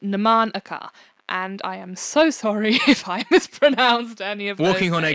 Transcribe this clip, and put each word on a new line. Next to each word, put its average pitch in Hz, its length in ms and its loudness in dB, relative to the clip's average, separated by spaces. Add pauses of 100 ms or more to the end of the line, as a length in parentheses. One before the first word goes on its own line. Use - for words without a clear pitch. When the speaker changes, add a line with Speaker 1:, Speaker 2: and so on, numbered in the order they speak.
Speaker 1:
Naman 220 500 2
Akar. - 360 -10 (420)
And 190 320 -6
I 185 140 -8
am 185 180 -14
so 311 360 2
sorry 214 440 0
<laughs> - 120 2
if - 200 2
I 185 220 -6
mispronounced 240 920 2
any 202 280 -6
of 196 80 -8
those 180 160 2
Speaker 2:
Walking 185 200 0
on 165 100 0
Speaker 1:
names. 156 120 0